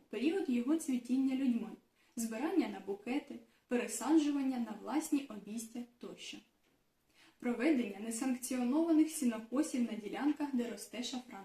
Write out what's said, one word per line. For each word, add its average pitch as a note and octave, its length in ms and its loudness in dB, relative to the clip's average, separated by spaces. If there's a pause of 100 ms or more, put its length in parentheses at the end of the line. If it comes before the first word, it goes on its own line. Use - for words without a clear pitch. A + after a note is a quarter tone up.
період D4+ 400 2
його A#3+ 260 4
цвітіння C4 600 2
людьми, A#3 340 2 (460)
збирання A#3 520 0
на G3 120 -6
букети, A#3 600 -4 (280)
пересаджування C4 920 2
на A3 240 -4
власні C#4 480 0
обістя A3 500 -8 (200)
тощо. - 380 -12 (1000)
Проведення A#3 600 2
несанкціонованих C4 1080 2
сінокосів A#3+ 840 0
на G#3 60 -6
ділянках, A#3+ 560 -2
де A#3+ 160 0
росте G#3+ 340 -8
шафран G#3+ 420 -10